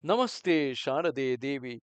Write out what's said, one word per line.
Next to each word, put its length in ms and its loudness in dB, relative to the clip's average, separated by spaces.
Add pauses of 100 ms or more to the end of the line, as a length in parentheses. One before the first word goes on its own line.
ನಮಸ್ತೆ 520 2 (180)
ಶಾರದೆ 540 -2 (140)
ದೇವಿ 320 -4 (120)